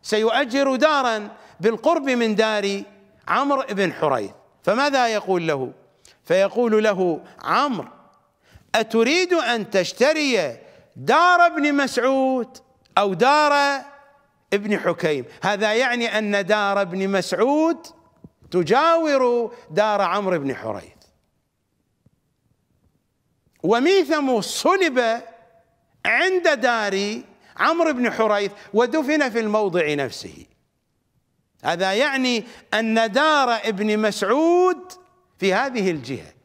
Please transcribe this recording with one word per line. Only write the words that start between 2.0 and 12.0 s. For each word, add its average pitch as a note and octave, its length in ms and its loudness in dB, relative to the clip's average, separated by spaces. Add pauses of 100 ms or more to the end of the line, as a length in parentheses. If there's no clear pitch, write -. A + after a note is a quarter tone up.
من A#3 240 0
دار G3+ 480 -2 (460)
عمرو C4+ 420 0
بن F#3+ 220 -2
حريث. B2+ 380 -2 (320)
فماذا C4 460 0
يقول F#3+ 400 -2
له؟ C3+ 240 -4 (520)
فيقول G#3+ 600 2
له F#3 400 0 (180)
عمرو: A3 460 -2 (840)
"أتريد A#3 580 2
أن A#3+ 380 -2
تشتري A3 880 0 (380)
دار E4+ 500 4
ابن D4 280 0
مسعود C4 840 0 (400)